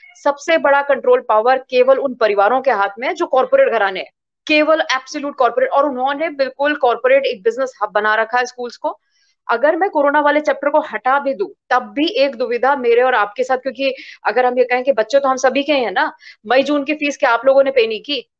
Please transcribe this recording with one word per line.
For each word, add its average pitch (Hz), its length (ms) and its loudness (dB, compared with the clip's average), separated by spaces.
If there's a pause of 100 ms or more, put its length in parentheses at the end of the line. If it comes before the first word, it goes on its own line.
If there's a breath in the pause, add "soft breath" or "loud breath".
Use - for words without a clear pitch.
(240 soft breath)
सबसे - 340 0
बड़ा 285 240 2
control 254 380 2
power 233 380 2
केवल 254 400 2
उन 254 160 -4
परिवारों 214 480 2
के 262 100 0
हाथ 202 160 0 (120)
में 254 80 -6
है 349 60 -4
जो 330 120 -4
corporate 262 440 2
घराने 196 300 -2
हैं, - 100 -12 (380)
केवल 302 340 2
absolute 269 540 -6
corporate। 254 340 0
और 277 200 2
उन्होंने 277 400 -4
बिल्कुल 277 460 -2
corporate 254 500 2
एक 226 180 -6
business 233 400 -4
hub 202 80 -6
बना 214 240 0
रखा 220 220 -2
है 247 80 0
schools 240 320 -12
को। - 220 -8 (520)
अगर 262 240 2
मैं 359 140 -2
कोरोना 285 300 0
वाले 294 200 2
chapter 285 300 -2
को 302 100 2
हटा 262 400 -2
भी 269 140 -2
दूं, 196 140 -6 (220)
तब 240 260 -2
भी 294 120 0
एक 269 280 0
दुविधा 247 400 0
मेरे 240 260 2
और 262 140 2
आपके 254 280 -2
साथ, 254 140 0
क्योंकि 262 360 -4 (320 loud breath)
अगर 233 200 0
हम 247 120 -2
ये 254 60 2
कहें 247 200 -2
कि 277 80 2
बच्चे 220 280 0
तो 277 100 2
हम 262 60 0
सभी 262 280 0
के 294 100 -2
हैं 247 180 -2
ना, 277 220 -2 (340 soft breath)
मई 254 160 4
जून 285 200 -2
की 294 100 -4
फीस 294 240 -4
क्या 262 120 0
आप 233 160 0
लोगों 269 180 6
ने 269 80 0
पे 240 160 2
नहीं 220 140 -8
की? 285 280 -10 (100)